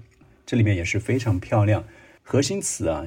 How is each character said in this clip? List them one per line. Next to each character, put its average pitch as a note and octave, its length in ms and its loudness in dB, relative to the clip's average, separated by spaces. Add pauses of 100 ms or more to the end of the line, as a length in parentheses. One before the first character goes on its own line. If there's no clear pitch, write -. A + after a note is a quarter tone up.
(460)
这 - 100 -4
里 A#2 80 6
面 G#2 120 4
也 E2+ 100 -2
是 - 140 -2
非 B2+ 200 -2
常 G2+ 200 0
漂 G#2+ 260 2
亮。 G#2 180 2 (400)
核 - 180 2
心 - 200 -2
词 - 260 -4
啊， D#2 200 -2